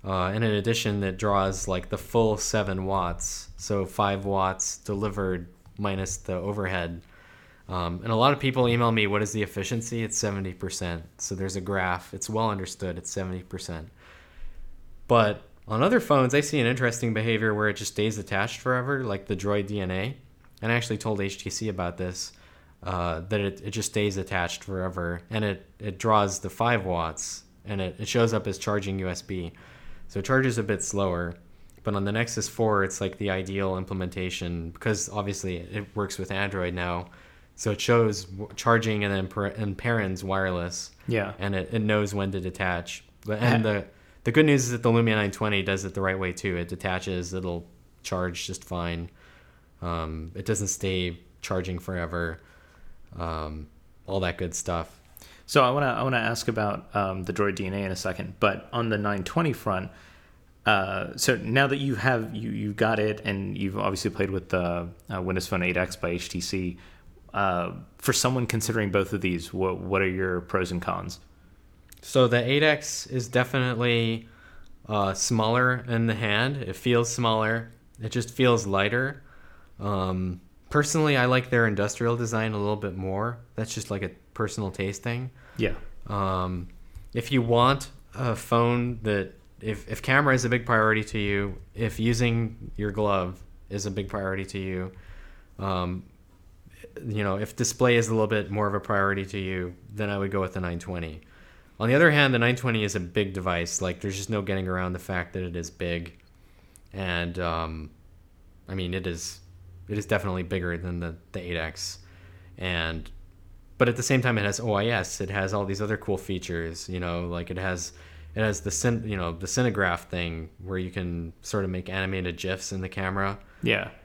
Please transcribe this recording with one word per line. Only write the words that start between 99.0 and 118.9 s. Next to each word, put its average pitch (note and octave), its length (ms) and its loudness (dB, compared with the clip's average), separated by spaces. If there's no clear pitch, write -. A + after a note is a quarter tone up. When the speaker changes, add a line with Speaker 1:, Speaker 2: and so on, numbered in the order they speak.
Speaker 1:
to G2 140 -6
you, F#2 360 -2
then G#2 160 -2
I G2+ 80 0
would G2 120 0
go G2 100 0
with F#2 120 -2
the G2 80 -4
nine F2 180 -2
twenty. E2+ 440 -8
On A2+ 80 2
the B2+ 60 6
other D#3+ 160 10
hand, C#3+ 220 6
the B2 60 4
nine A#2+ 160 6
twenty A2+ 300 0
is G2 100 0
a G2+ 60 0
big F#2+ 320 0
device. F2+ 480 0
Like, F2+ 200 -2
there's G2 160 -4
just G2 140 -6
no G#2 120 0
getting F#2+ 260 -2
around F#2 240 0
the F2+ 80 -4
fact F2+ 320 -4
that F#2 100 -4
it F2 140 -6
is E2+ 140 -4
big. E2+ 460 -4
And, F2 480 -2
um, D#2+ 500 -2
I F#2+ 80 -6
mean, F2+ 180 -2
it F#2 140 -2
is, - 320 -6
it G#2 100 -2
is G2+ 80 -4
definitely F#2 380 0
bigger F2 340 -2
than F2 220 -4
the, E2 160 -6
the F#2 80 -6
eight F2 160 -4
X. D#2+ 420 -6
And, E2 520 -2
but B2 120 6
at A#2 80 2
the A#2+ 80 -4
same C3 180 4
time, A#2+ 160 4
it G2+ 60 2
has G2+ 160 0
O A2+ 140 0
I G2+ 120 4
S. A2 340 0
It F#2+ 100 -4
has F#2+ 220 0
all G2+ 120 2
these F#2+ 180 -2
other G#2 140 -2
cool G2+ 200 -2
features, E2+ 720 -6
you F2+ 120 -4
know, F2 260 -2
like, F2 240 -6
it F2+ 80 -4
has, F#2 340 -4
it G#2+ 40 -2
has G#2+ 200 2
the G2+ 100 -4
cin-, A#2+ 340 2